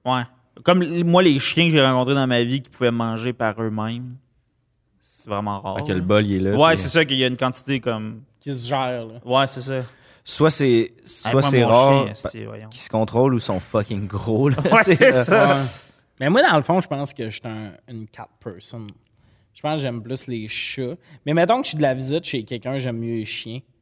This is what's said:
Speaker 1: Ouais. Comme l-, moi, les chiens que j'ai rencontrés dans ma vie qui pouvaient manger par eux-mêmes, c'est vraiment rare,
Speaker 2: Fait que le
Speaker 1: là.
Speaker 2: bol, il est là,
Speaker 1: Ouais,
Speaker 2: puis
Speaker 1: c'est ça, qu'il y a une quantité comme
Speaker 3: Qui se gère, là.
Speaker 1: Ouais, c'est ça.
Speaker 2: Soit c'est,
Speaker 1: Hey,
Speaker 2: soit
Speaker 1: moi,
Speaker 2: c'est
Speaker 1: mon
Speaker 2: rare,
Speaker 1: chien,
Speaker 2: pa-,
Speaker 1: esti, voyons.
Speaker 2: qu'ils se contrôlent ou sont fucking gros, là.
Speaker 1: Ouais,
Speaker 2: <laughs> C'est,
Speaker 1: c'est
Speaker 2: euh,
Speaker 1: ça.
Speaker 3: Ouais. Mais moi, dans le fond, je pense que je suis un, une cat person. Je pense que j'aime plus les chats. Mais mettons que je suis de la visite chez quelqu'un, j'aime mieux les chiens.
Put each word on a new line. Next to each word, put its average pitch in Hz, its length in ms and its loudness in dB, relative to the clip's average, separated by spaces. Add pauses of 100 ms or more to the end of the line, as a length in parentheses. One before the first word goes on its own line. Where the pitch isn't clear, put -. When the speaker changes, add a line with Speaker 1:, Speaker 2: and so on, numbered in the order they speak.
Speaker 1:
Ouais. 127 180 -2 (420)
Comme 180 160 4
l-, 170 240 -2
moi, 175 180 6
les 147 160 4
chiens 170 280 0
que 165 40 2
j'ai 156 100 6
rencontrés 131 320 2
dans 135 140 0
ma 120 160 2
vie 127 180 -2
qui - 80 -20
pouvaient 123 220 -2
manger 117 400 -4
par 113 300 -4
eux-mêmes, 113 540 -6 (840)
c'est - 300 -20
vraiment 101 320 -4
rare, 98 160 -8
Speaker 2:
Fait 98 60 -6
que 101 100 -4
le 92 60 -2
Speaker 1:
là. 87 60 -4
Speaker 2:
bol, 104 200 4
il 101 100 0
est 92 40 0 (120)
là, 107 60 0
Speaker 1:
Ouais, 151 160 6
Speaker 2:
puis 156 60 2
Speaker 1:
c'est - 100 -2
ça, 160 160 2
qu'il 139 120 -4
y 131 60 0
a 127 40 2
une 127 100 -4
quantité 131 420 -4
comme 110 420 -6 (200)
Speaker 3:
Qui 143 120 -10
se 120 140 -10
gère, 127 380 -4
là. 113 80 -16 (100)
Speaker 1:
Ouais, 131 240 2
c'est 131 140 -12
ça. 135 180 -6 (460)
Speaker 2:
Soit 156 260 2
c'est, 143 140 2
Speaker 1:
Hey, 117 260 4 (140)
Speaker 2:
soit - 260 -8
Speaker 1:
moi, 135 100 4
Speaker 2:
c'est 135 200 4
Speaker 1:
mon 120 60 4
Speaker 2:
rare, 127 260 6
Speaker 1:
chien, 139 140 2
Speaker 2:
pa-, 104 40 -10 (160)
Speaker 1:
esti, 110 160 -12
voyons. 110 260 -14
Speaker 2:
qu'ils 113 120 -16
se - 80 -10
contrôlent 117 440 2
ou 117 60 0
sont 95 220 -4
fucking 104 460 -4
gros, 110 420 0
là. 131 100 0
Speaker 1:
Ouais, 214 200 4
Speaker 2:
<laughs> 220 40 4
C'est, 190 120 4
Speaker 1:
c'est 247 180 6
Speaker 2:
euh, 127 100 4
Speaker 1:
ça. 190 320 4
Speaker 3:
Ouais. 139 60 0 (580)
Mais 131 100 -2
moi, 226 120 4
dans 294 160 4
le 143 60 2
fond, 180 180 2
je - 80 -10
pense 139 240 -6
que 120 160 -8
je 101 100 -10
suis - 80 -20
un, 110 240 -10 (160)
une 113 200 -14
cat - 200 -20 (160)
person. 107 440 -14 (680)
Je - 80 -20
pense 151 140 -4
que 151 80 -4
j'aime 120 180 -6
plus 120 260 -10
les 110 220 -8
chats. - 460 -8 (300)
Mais 147 80 -2
mettons 175 260 2
que 277 40 -6
je - 60 -10
suis 156 80 -8
de 151 40 -4
la 135 120 2
visite 135 320 -6
chez 123 180 -6
quelqu'un, 131 360 -8
j'aime 123 180 -6
mieux 117 180 -6
les 110 100 -4
chiens. 113 340 -12 (220)